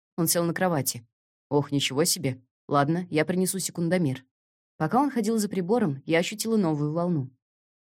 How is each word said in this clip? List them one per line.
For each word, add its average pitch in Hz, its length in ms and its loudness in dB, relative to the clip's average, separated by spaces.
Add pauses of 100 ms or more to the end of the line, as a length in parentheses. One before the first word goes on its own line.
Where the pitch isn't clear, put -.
(160)
Он 165 120 0
сел 170 160 2
на 170 100 0
кровати. 165 540 -2 (420)
«Ох, 143 220 0
ничего 139 320 0
себе! 135 360 -2 (280)
Ладно, 165 420 2
я 156 160 2
принесу 185 320 -2
секундомер». 170 640 -2 (540)
Пока 160 240 2
он 285 80 2
ходил 226 300 0
за 208 100 -2
прибором, 180 560 0
я 160 140 4
ощутила 220 360 -2
новую 151 380 0
волну. 165 380 -2 (640)